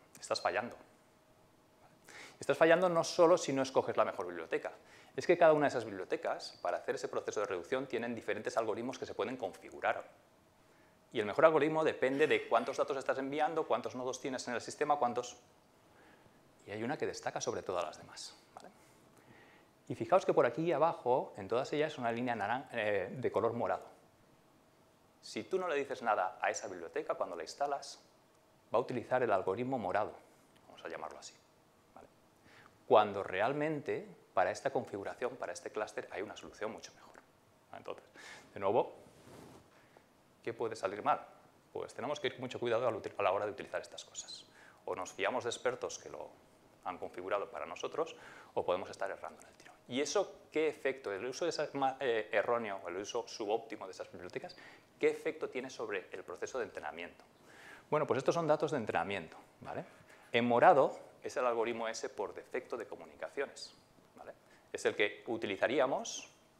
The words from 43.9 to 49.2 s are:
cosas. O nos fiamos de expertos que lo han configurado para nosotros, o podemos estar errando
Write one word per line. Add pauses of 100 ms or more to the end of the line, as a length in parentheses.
cosas. (400)
O
nos
fiamos
de
expertos
que
lo (560)
han
configurado
para
nosotros, (380)
o
podemos
estar
errando